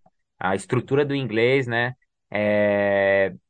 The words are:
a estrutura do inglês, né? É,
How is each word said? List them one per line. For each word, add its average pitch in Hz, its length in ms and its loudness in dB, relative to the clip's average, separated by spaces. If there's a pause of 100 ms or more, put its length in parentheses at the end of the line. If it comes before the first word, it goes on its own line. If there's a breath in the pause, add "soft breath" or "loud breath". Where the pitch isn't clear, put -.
(400)
a 95 160 -2
estrutura 127 500 -2
do 139 100 -6
inglês, 123 520 0
né? 120 280 -2 (360)
É, 101 1040 2 (160)